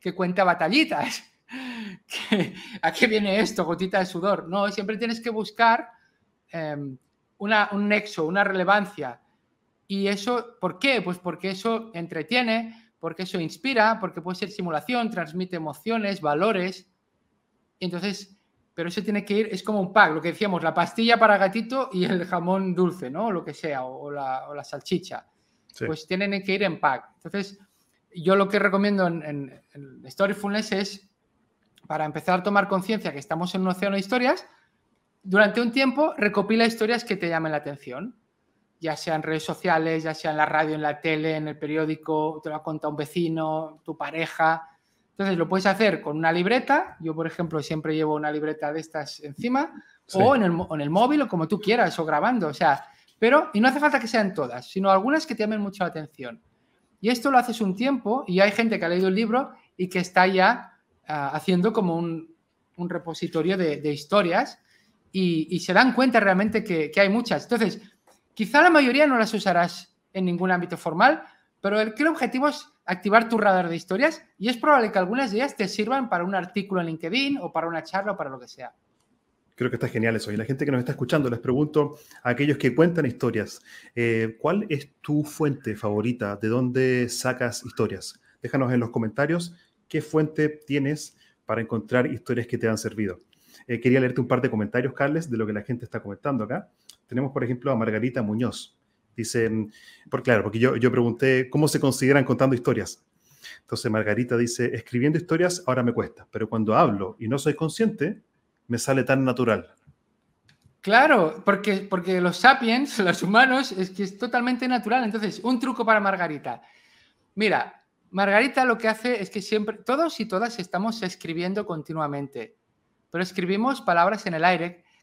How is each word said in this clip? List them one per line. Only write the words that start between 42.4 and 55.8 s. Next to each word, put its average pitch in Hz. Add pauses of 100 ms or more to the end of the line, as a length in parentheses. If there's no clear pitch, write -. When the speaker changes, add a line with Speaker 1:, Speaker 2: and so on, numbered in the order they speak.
Speaker 1:
te 160
lo 151
ha 151
contado 151
un 147
vecino, 156
tu 156
pareja. 160 (440)
Entonces, 196
lo 160
puedes 190
hacer 196
con 151
una 160
libreta. 240
Yo, 160
por 165
ejemplo, 160
siempre 156
llevo 156
una 151
libreta 151
de 160
estas 156
encima, 240 (340)
Speaker 2:
Sí. -
Speaker 1:
o 254
en 226
el 180
mo-, -
en 151
el 143
móvil, 254
o 226
como 160
tú 202
quieras, 208
o 165
grabando. 165
O 147
sea, 147 (340)
pero, 294
y 208
no 247
hace 285
falta 285
que 226
sean 208
todas, 123
sino 196
algunas 262
que 233
te 214
llamen 214
mucho 196